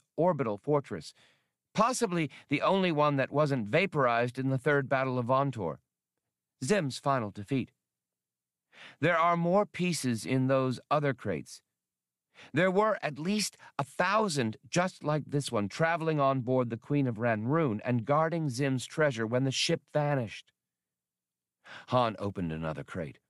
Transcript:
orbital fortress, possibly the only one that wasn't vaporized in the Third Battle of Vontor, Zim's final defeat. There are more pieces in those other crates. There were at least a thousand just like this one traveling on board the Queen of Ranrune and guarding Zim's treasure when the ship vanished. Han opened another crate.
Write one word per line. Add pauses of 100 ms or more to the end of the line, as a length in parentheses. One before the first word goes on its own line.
(160)
orbital
fortress, (580)
possibly (180)
the
only
one
that
wasn't
vaporized
in
the
Third
Battle
of
Vontor, (880)
Zim's
final
defeat. (1300)
There
are
more
pieces
in
those (100)
other
crates. (880)
There
were
at
least (220)
a
thousand (120)
just
like
this
one
traveling
on
board
the
Queen
of
Ranrune
and
guarding
Zim's
treasure
when
the
ship (100)
vanished. (1400)
Han
opened
another
crate. (120)